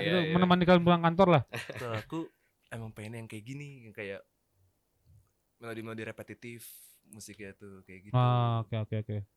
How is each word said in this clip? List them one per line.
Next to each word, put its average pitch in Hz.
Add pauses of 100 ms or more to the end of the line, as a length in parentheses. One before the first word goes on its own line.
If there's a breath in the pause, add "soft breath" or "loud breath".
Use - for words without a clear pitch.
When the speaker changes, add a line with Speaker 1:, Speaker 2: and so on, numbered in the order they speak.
Speaker 1:
iya, 202
iya. 160
Speaker 2:
menemani 180
kalian 175
pulang 170
kantor 170
lah. 151 (260)
Speaker 3:
Kalau 120
aku 131 (480)
emang 113
pengen 110
yang 113
kayak 107
gini, 135
yang 107
kayak 98 (1300)
melodi-melodi 113
repetitif 113 (380)
musiknya 101
tuh 98
kayak 92
gitu. 104
Speaker 2:
Ah, 120
oke, 113
oke, 110
oke. 107 (220)